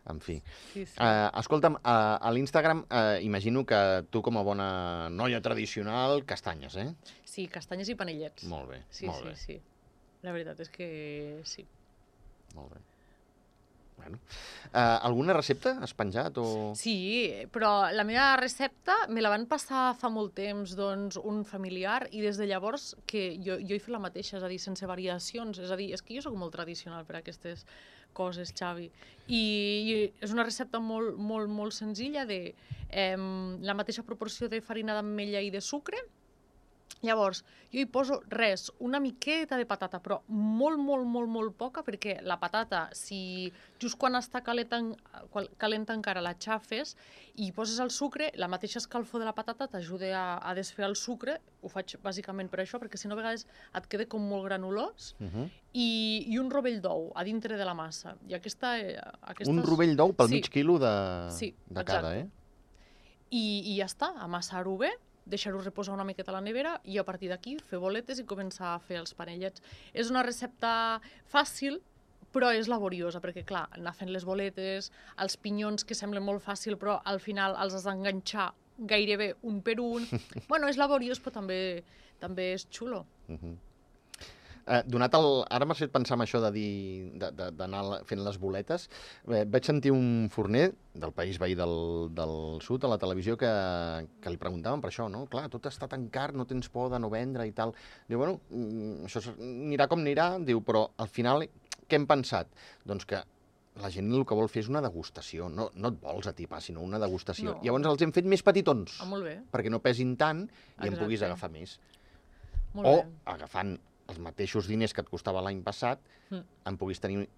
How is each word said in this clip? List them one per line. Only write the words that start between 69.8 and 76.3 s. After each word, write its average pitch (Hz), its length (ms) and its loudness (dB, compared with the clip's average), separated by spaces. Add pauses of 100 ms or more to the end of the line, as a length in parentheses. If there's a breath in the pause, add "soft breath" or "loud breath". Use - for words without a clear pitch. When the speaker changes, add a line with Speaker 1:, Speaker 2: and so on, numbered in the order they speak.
Speaker 2:
És 233 180 0
una 254 120 4
recepta 226 800 0 (260 loud breath)
fàcil, 285 540 2 (520)
però 254 200 6
és 220 160 2
laboriosa, 180 520 -2
perquè, 175 240 -8
clar, 180 280 -4
anar 170 220 -8
fent 185 180 -8
les 185 120 -4
boletes, 190 680 -4 (280 loud breath)
els 196 180 -2
pinyons, 208 480 -2
que 226 100 -6
semblen 202 280 -4
molt 202 220 -2